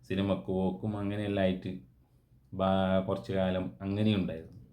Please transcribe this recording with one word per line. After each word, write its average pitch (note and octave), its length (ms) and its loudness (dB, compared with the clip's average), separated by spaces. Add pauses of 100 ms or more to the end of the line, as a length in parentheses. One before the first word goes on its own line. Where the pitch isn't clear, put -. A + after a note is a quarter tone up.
സിനിമക്ക് F#2+ 380 0
പോക്കും, F#2+ 520 -2
അങ്ങനെയെല്ലാം G2+ 460 0
ആയിട്ട് F#2 340 0 (760)
ബാ-, F#2+ 520 4
കുറച്ച് F#2+ 260 -4
കാലം F#2 480 0
അങ്ങനെയുണ്ടായിരുന്നു. G2 760 0 (180)